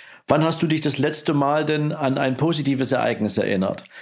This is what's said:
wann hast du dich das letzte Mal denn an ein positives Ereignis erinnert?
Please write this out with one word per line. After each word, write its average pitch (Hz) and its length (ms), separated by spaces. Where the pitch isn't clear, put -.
wann 156 180
hast 160 160
du 170 60
dich 156 160
das 135 160
letzte 151 340
Mal 143 320
denn 151 280
an 139 260
ein 131 180
positives 139 560
Ereignis 113 460
erinnert? 98 460